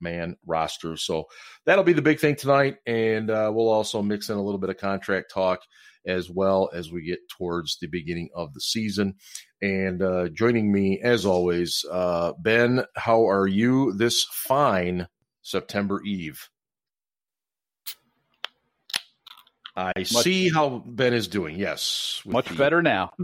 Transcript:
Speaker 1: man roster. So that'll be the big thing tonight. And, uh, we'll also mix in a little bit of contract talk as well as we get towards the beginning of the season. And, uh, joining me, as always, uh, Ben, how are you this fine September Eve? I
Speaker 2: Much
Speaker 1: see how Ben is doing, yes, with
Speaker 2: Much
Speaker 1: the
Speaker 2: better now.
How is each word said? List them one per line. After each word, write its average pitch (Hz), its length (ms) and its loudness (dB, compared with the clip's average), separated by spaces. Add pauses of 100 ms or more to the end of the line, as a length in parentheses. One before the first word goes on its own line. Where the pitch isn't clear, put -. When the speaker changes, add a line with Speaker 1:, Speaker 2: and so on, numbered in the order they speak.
Speaker 1:
man 85 360 -6 (100)
roster. 80 500 -4
So 80 280 -4 (420)
that'll 190 160 6
be 175 120 6
the 151 60 4
big 147 200 4
thing 147 160 2
tonight. 139 400 2 (100)
And, 110 420 0
uh, 110 240 0
we'll 113 160 2
also 110 340 2
mix 104 260 -2
in 107 80 -4
a 101 60 -2
little 101 180 -2
bit 92 100 -4
of 95 60 -6
contract 98 580 -4
talk 92 280 0 (440)
as 90 240 -4
well 95 420 2
as 82 200 -10
we 85 100 -8
get 85 260 -8
towards 85 520 -6
the 85 80 -10
beginning 85 480 -6
of 80 180 -8
the 64 60 -14
season. 104 560 -2 (440)
And, 95 400 -2
uh, 92 280 0
joining 107 420 2
me, 98 320 2
as 117 240 2
always, 87 640 2
uh, 87 480 0
Ben, 120 460 2 (100)
how 113 340 4
are 98 200 4
you 120 460 2
this 113 360 2
fine 92 800 0 (340)
September 98 600 -4
Eve? 90 440 -8 (3250)
I 92 220 -4
Speaker 2:
Much 92 100 -6
Speaker 1:
see 185 440 2
how 147 360 0
Ben 120 280 0
is 110 120 0
doing, 87 320 -4
yes, - 640 -4
with 104 80 -8
Speaker 2:
Much 127 160 0
Speaker 1:
the 90 60 -10
Speaker 2:
better 147 260 4
now. 110 300 2 (140)